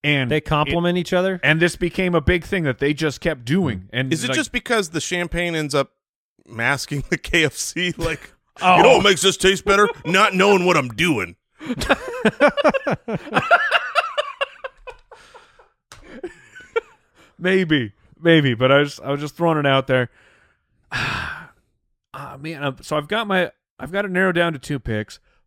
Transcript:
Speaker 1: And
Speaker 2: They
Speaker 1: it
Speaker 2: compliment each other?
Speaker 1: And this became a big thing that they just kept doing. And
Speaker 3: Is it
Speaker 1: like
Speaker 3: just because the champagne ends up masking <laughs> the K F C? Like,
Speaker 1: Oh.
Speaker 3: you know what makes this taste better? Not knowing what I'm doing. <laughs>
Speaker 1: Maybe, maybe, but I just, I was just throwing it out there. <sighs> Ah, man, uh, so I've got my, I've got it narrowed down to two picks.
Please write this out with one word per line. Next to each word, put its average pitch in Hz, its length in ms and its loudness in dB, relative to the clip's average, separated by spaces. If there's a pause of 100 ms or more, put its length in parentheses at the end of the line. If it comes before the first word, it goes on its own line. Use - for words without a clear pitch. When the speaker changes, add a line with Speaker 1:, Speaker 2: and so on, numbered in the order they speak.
Speaker 1:
And 139 240 0
Speaker 2:
They 156 80 0
Speaker 1:
it 151 80 0
Speaker 2:
compliment 170 520 0
each 175 160 -4
other? 185 300 0
Speaker 1:
And 156 180 2
this 175 160 2
became 180 360 -2
a 165 60 4
big 170 240 0
thing 202 220 -4
that 131 140 -2
they 143 140 0
just 147 280 -4
kept 139 240 -4
doing. 120 480 -2
And 131 180 -2
Speaker 3:
Is 143 140 -2
it - 40 -4
Speaker 1:
like 135 60 -2
Speaker 3:
just 302 160 -4
because 220 380 -2
the 160 100 -6
champagne 175 560 -4
ends 151 180 -4
up 139 200 0 (520)
masking 127 600 -4
<laughs> - 40 -20
the 175 80 -2
K 160 280 0
F 135 100 -2
C? 175 420 -6
Like, - 360 -8 (280)
Speaker 1:
Oh. 185 160 6
Speaker 3:
you - 60 8
know 240 140 8
what 190 60 2
makes 202 180 4
this 190 160 2
taste 190 260 2
better? 202 240 4 (180)
Not 190 300 4
knowing 190 300 4
what 180 100 4
I'm 131 140 0
doing. 110 480 -2 (240)
<laughs> 262 160 -6 (4000)
Speaker 1:
Maybe, 170 560 0 (280)
maybe, 156 320 6
but 127 180 2
I 143 120 6
just, 143 180 -6
I 139 100 -6
was 143 80 -4
just 147 160 -10
throwing 165 220 0
it 147 80 -2
out 135 220 2
there. 127 220 0 (840)
<sighs> - 480 -6 (760)
Ah, 131 240 -16
man, 151 240 -10
uh, 139 80 -2 (100)
so - 140 -6
I've 147 120 -2
got 214 180 -2
my, 185 260 0 (280)
I've 160 120 -12
got 202 140 -2
it 190 60 -6
narrowed 180 240 2
down 170 180 2
to 135 60 -10
two 143 180 -6
picks. 107 420 -6 (280)